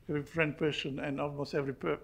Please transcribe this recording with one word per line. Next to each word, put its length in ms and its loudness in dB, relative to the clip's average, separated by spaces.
every 140 0
French 340 2
person 420 0
and 220 -2
almost 340 -2
every 180 0
per-, 300 -2